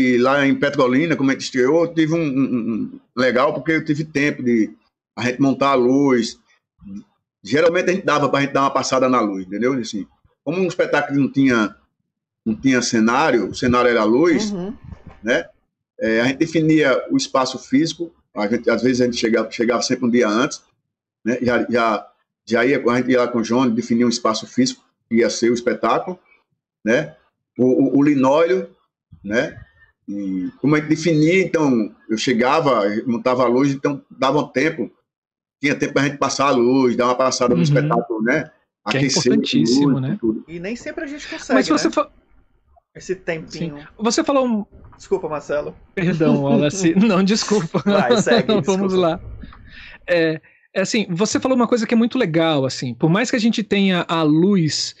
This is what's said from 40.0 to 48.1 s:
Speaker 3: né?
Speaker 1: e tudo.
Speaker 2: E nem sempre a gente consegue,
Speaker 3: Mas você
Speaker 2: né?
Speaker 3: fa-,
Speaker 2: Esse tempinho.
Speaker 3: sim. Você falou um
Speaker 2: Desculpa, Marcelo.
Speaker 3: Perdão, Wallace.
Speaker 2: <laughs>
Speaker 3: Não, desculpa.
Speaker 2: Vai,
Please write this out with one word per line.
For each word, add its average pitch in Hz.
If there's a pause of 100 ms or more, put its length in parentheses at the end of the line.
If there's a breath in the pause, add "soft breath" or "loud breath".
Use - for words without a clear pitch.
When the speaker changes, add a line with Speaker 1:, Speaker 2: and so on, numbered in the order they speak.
Speaker 3:
né? 135
Speaker 1:
e 208
tudo. -
Speaker 2:
E 170
nem 196
sempre 302
a -
gente 285
consegue, 311
Speaker 3:
Mas 262
você 302
Speaker 2:
né? -
Speaker 3:
fa-, 302 (840)
Speaker 2:
Esse 180
tempinho. 160
Speaker 3:
sim. 147 (140)
Você 226
falou 269
um 220 (320)
Speaker 2:
Desculpa, 180
Marcelo. 147 (180)
Speaker 3:
Perdão, 160
Wallace. 143
Speaker 2:
<laughs> -
Speaker 3:
Não, 190
desculpa. 196
Speaker 2:
Vai, 202